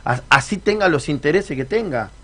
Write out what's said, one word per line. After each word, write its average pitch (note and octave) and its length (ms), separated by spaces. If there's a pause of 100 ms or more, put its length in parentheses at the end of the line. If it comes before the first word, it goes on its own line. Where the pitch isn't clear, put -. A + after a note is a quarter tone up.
a-, B2 240
así C#3 280
tenga G#3 320
los D3 200
intereses D3+ 480
que C3 80
tenga. C#3 460 (140)